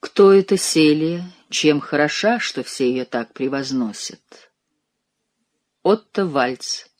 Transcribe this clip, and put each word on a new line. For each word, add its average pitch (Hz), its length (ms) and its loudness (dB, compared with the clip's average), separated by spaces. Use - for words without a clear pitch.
Кто 196 320 4
эта 196 240 4
Селия? 160 720 0
Чем 147 300 2
хороша, 151 580 -2
что - 240 -8
все - 260 -2
её 127 160 -2
так 120 280 -8
превозносят? 131 1200 -6
Отто 202 420 0
Вальц. 131 600 -4